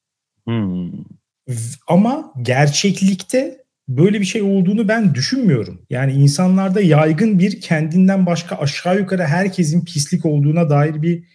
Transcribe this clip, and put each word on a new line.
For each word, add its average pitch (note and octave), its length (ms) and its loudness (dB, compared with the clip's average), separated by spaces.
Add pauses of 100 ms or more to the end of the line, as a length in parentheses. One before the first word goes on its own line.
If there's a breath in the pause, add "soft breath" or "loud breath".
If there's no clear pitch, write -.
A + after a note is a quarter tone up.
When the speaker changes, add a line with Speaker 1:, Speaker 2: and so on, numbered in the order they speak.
(460)
Speaker 1:
Hmm. F#2 460 -4 (560)
Speaker 2:
V-, A#2 300 -10 (100)
ama A#3 540 0
gerçeklikte F#3+ 1160 0 (300)
böyle F#3 300 2
bir G3 60 -2
şey G#3+ 160 -4
olduğunu G3 460 0
ben G#3+ 280 2
düşünmüyorum. B2+ 760 -2
Yani C3 240 -2
insanlarda F#3 680 2
yaygın D#3+ 580 2
bir G3+ 220 0
kendinden F3+ 640 2
başka E3+ 300 -4
aşağı F3 440 -2
yukarı F#3+ 240 -2
herkesin E3+ 640 0
pislik - 400 -4
olduğuna D3+ 440 0
dair D3+ 320 0
bir E3+ 220 -2 (100)